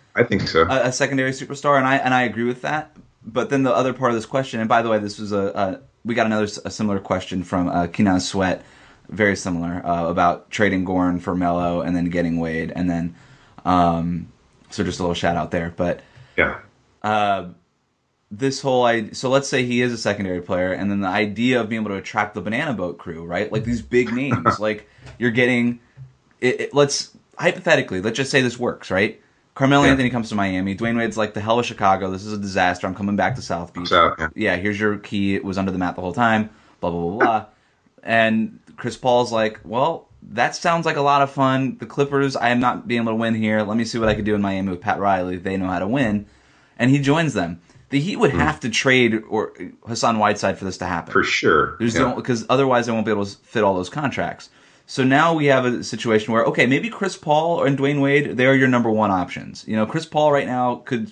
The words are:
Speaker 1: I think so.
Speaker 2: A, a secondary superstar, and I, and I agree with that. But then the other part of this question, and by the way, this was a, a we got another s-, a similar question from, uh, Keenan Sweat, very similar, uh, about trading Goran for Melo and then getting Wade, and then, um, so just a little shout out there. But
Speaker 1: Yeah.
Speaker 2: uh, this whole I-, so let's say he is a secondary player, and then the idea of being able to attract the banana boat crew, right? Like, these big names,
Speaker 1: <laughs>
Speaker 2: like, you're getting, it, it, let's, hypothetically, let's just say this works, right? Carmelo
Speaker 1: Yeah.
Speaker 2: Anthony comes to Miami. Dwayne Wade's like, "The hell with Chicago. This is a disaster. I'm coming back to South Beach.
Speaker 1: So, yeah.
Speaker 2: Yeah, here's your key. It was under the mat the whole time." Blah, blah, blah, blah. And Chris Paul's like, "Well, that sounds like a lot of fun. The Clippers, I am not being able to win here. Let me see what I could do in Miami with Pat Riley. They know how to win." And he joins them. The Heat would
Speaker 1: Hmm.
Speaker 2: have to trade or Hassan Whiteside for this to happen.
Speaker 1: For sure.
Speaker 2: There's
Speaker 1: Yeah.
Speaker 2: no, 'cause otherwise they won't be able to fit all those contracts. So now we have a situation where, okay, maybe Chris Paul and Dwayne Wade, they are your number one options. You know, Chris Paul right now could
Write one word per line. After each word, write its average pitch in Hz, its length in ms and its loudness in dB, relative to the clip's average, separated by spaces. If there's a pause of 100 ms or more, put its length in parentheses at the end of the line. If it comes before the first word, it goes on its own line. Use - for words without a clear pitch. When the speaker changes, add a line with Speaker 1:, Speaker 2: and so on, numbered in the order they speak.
(160)
Speaker 1:
I 123 80 4
think 95 240 -2
so. 80 160 4
Speaker 2:
A, 120 240 2
a 123 40 0
secondary 135 400 0
superstar, 139 460 0
and 131 80 4
I, 131 120 2
and 127 160 0
I 127 100 2
agree 117 220 -2
with 123 180 -4
that. 151 320 -6 (280)
But - 260 -4
then 139 140 2
the 127 120 2
other 127 180 2
part 127 180 0
of 120 40 2
this 110 100 -4
question, 135 360 -4
and 110 60 -2
by 117 140 4
the 117 80 0
way, 110 100 4
this 104 200 -6
was 104 140 -8
a, 104 40 0
a 98 420 -2 (260)
we 117 100 -2
got 113 100 2
another 107 200 2
s-, 104 180 -6
a 98 80 -8
similar 104 280 -2
question 92 440 -4
from, 87 240 -2
uh, 87 200 0
Keenan 90 340 2
Sweat, 90 420 -2 (460)
very 101 260 2
similar, 87 500 -6
uh, 85 220 0
about 90 420 0
trading 95 360 0
Goran 90 360 0
for 90 140 -4
Melo 87 460 0
and 76 140 -2
then 87 100 0
getting 85 340 -2
Wade, 80 340 -4
and 90 160 -2
then, 85 240 -4 (520)
um, 87 680 0 (380)
so - 140 -4
just 90 160 -4
a 92 40 -4
little 87 100 0
shout 85 220 0
out 82 160 -4
there. 85 240 -4
But 87 260 -2 (360)
Speaker 1:
Yeah. 80 220 0 (440)
Speaker 2:
uh, 101 460 0 (840)
this 135 300 -4
whole 127 240 2
I-, 117 260 2
so - 180 -4
let's 135 200 2
say 127 160 0
he 123 160 0
is 123 100 2
a 117 60 -4
secondary 98 440 -2
player, 92 300 -2
and 95 180 -2
then 101 120 -2
the 98 80 -2
idea 107 520 0
of 107 80 -4
being 113 120 -4
able 107 100 -4
to 98 60 -4
attract 104 360 -4
the 101 80 -8
banana 120 320 -4
boat 90 240 -6
crew, 82 280 -12
right? 87 260 -4
Like, 110 140 -2
these 120 160 -2
big 120 320 0
names, 123 460 0
Speaker 1:
<laughs> - 0 -
Speaker 2:
like, 107 280 -4 (300)
you're 120 140 0
getting, 120 480 2 (600)
it, 123 220 0
it, - 120 -8
let's, 143 380 2 (260)
hypothetically, 143 640 0
let's 113 160 -2
just 135 140 -2
say 139 100 4
this 120 180 0
works, 117 320 -4
right? 110 280 2 (360)
Carmelo 143 280 4
Speaker 1:
Yeah. 139 80 6
Speaker 2:
Anthony 135 180 2
comes 117 200 -4
to 113 60 -4
Miami. 98 380 0
Dwayne 117 220 -2
Wade's 110 220 -2
like, 107 160 -2
"The 107 80 -6
hell 113 160 2
with 120 80 2
Chicago. 95 460 2
This 95 120 -6
is 107 80 -10
a 107 60 -4
disaster. 95 500 0
I'm 92 80 -6
coming 101 220 -2
back 95 180 2
to - 60 -8
South 85 320 -6
Beach. 90 160 -8
Speaker 1:
So, 85 280 4
yeah. 80 160 -2
Speaker 2:
Yeah, 98 220 0
here's 101 240 -2
your 104 180 0
key. 98 380 -2
It - 80 -4
was 95 140 -6
under 95 120 0
the 92 80 -2
mat 87 180 -2
the 92 60 -10
whole 90 120 -4
time." 110 360 2 (300)
Blah, 87 120 -2
blah, 85 100 -4
blah, 85 160 -4
blah. 113 280 2 (560)
And 110 580 0 (180)
Chris 117 180 -6
Paul's 123 380 2
like, 110 320 0
"Well, 135 420 -2 (140)
that 131 340 -2
sounds 170 300 0
like 160 100 0
a 143 60 0
lot 143 200 4
of 135 100 2
fun. 131 460 0
The - 100 -12
Clippers, 139 500 0
I 117 120 0
am 123 120 2
not 120 260 0
being 120 140 0
able 113 100 0
to 113 60 -2
win 113 180 0
here. 110 280 2
Let 104 120 -2
me 117 80 0
see 113 160 -4
what 113 80 0
I 107 60 4
could 104 100 -4
do 104 120 0
in 104 60 2
Miami 98 280 -2
with 90 100 -4
Pat 101 180 0
Riley. 92 380 0
They 95 220 -4
know 92 100 -2
how 90 120 -2
to 90 100 -2
win." 107 360 0 (520)
And 120 120 2
he 143 100 6
joins 143 340 2
them. 87 260 -2 (300)
The 139 100 0
Heat 170 160 -2
would 196 160 4
Speaker 1:
Hmm. 123 80 0
Speaker 2:
have 151 220 0
to 127 80 -4
trade 120 580 2
or 104 240 -2 (340)
Hassan 113 340 0
Whiteside 104 380 0
for - 60 -12
this 92 140 -6
to 90 80 -6
happen. 85 260 -6
Speaker 1:
For 95 120 4
sure. 78 560 2
Speaker 2:
There's 113 160 0
Speaker 1:
Yeah. - 180 2
Speaker 2:
no, - 80 -6
'cause 113 280 -4
otherwise 127 360 2
they 117 80 -2
won't 110 120 -2
be 110 60 0
able 101 140 -2
to 101 180 -10
fit 110 220 0
all 98 100 2
those 90 140 -4
contracts. 120 600 -6 (420)
So 135 120 0
now 151 320 4
we 151 100 0
have 131 200 4
a 123 180 -2
situation 110 500 0
where, 113 120 2
okay, 147 200 2
maybe 135 240 0
Chris 196 260 -6
Paul 160 460 0
and 139 160 2
Dwayne 139 240 0
Wade, 139 360 2
they 127 100 4
are 135 80 6
your 131 120 4
number 120 220 2
one 107 220 2
options. - 560 -6
You 104 80 -4
know, 110 100 2
Chris 156 220 -4
Paul 151 240 2
right 143 160 2
now 123 380 -2
could 113 260 -4